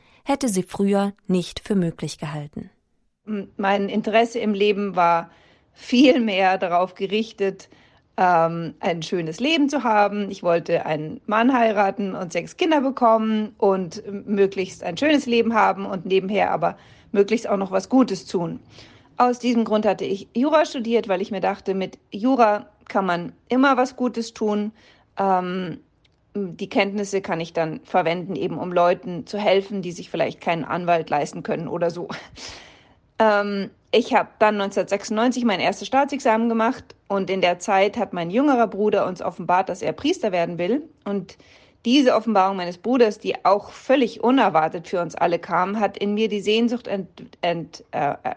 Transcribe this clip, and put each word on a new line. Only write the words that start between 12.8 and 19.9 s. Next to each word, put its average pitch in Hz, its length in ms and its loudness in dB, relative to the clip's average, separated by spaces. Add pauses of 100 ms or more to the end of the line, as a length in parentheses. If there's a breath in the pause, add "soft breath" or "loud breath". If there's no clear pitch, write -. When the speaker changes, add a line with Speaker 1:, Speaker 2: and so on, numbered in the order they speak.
Speaker 2:
bekommen 220 760 2
und 190 460 0 (240)
möglichst 196 560 0
ein 175 120 -6
schönes 294 300 2
Leben 233 300 2
haben 196 320 2
und 190 180 -8
nebenher 190 460 0
aber 170 260 -2 (340 soft breath)
möglichst 202 380 0
auch 202 80 0
noch 190 140 -4
was 190 180 -2
Gutes 247 380 2
tun. 170 320 -4 (600 loud breath)
Aus 247 200 2
diesem 233 260 2
Grund 214 220 0
hatte 185 180 0